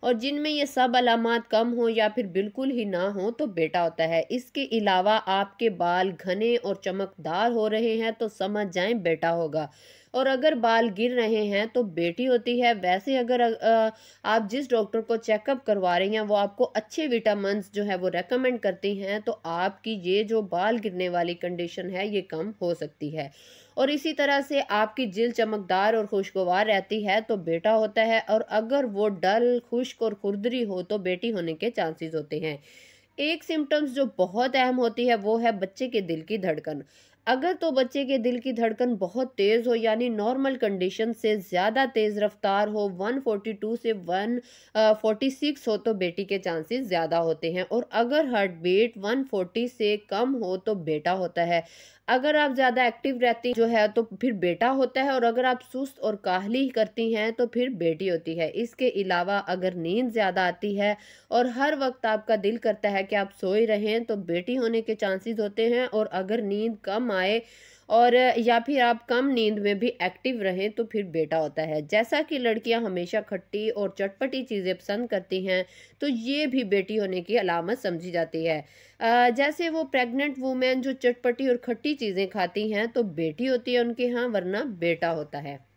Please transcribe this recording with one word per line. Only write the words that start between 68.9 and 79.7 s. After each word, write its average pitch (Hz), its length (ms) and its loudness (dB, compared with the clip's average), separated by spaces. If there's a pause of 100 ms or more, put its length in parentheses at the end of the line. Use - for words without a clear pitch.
कम 254 200 0
नींद 220 340 2
में 202 200 0
भी 233 80 0
एक्टिव 233 540 -4
रहें, 190 300 0
तो 233 120 -4
फिर 214 200 -4
बेटा 160 340 -2
होता 156 240 -2
है। 156 260 -4
जैसा 233 340 2
कि 311 160 -4
लड़कियां 233 460 0
हमेशा 185 380 -4
खट्टी 208 480 -6
और 196 280 -4
चटपटी 254 460 -4
चीज़ें 190 320 -4
पसंद 214 340 -6
करती 185 360 -4
हैं, 185 200 0 (360)
तो 285 60 -2
ये 277 400 -2
भी 262 160 0
बेटी 196 320 0
होने 190 260 -2
की 190 140 -4
अलामत 180 420 0
समझी 175 340 -4
जाती 165 340 -2
है। 156 200 -2 (340)
अ, 240 300 4
जैसे 294 400 0